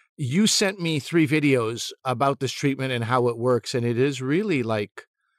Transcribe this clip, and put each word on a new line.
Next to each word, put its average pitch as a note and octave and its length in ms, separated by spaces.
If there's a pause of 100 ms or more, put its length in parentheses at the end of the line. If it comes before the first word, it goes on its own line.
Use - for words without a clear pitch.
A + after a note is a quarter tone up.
(160)
you D#3+ 320
sent G3 320
me E3 180
three D#3+ 260
videos B2+ 680 (120)
about C3 360
this B2+ 100
treatment C3+ 420
and A#2 120
how B2 240
it A#2 100
works. A#2+ 380
And A#2+ 100
it A#2+ 100
is C3 240
really, D3 440
like, G#2+ 420 (320)